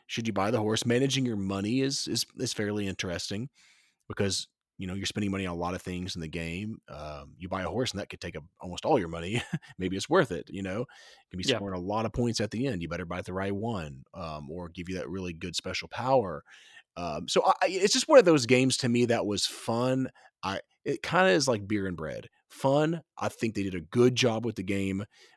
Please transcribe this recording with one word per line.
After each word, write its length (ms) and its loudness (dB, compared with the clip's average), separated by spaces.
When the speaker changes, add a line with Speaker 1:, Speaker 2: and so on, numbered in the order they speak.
Speaker 1:
Should 200 -4
you 60 0
buy 180 2
the 100 2
horse? 260 0
Managing 400 2
your 100 -2
money 440 0
is, 280 -2
is, 160 0
is 160 -2
fairly 320 -2
interesting 640 -4
because, 400 -2
you 80 -8
know, 80 -6
you're 120 -4
spending 260 0
money 120 -2
on 100 -4
a 40 -4
lot 160 -2
of 80 -8
things 320 -6
in 80 -8
the 60 -6
game. 500 -6
Um, 480 -12
you 120 -10
buy 140 -4
a 60 -4
horse 220 -2
and 100 -6
that 80 -8
could 120 -14
take 160 -10
up 80 -10
almost 260 -10
all 120 6
your 100 -2
money. 340 -4
<laughs> 180 -18
Maybe 180 -2
it's 120 -4
worth 240 4
it, 160 -8
you 140 -8
know? 160 -4
You 80 -6
can 60 -8
be 80 -4
Speaker 2:
Yeah. 100 4
Speaker 1:
scoring 200 -6
a 80 -6
lot 220 0
of 60 -6
points 280 -2
at 120 -2
the 160 -2
end. 120 -4
You 80 -6
better 160 -6
buy 180 -6
the 120 -10
right 200 -2
one, 500 -6
um, 360 -10
or 180 -10
give 200 -10
you 100 -6
that 120 -6
really 240 -6
good 220 -8
special 320 -6
power. 540 2
Um, 320 -6
so 160 4
I, 60 6
I, 60 6
it's 240 2
just 160 2
one 120 10
of 40 8
those 220 6
games 320 6
to 100 0
me 180 4
that 200 2
was 200 0
fun. 640 0
I, 160 -2
it 180 -2
kinda 280 4
is 180 4
like 200 0
beer 200 0
and 80 -4
bread, 320 -8
fun. 440 2
I 120 -2
think 260 -2
they 80 0
did 120 -2
a 60 -4
good 340 4
job 300 2
with 120 -4
the 60 -4
game, 420 -2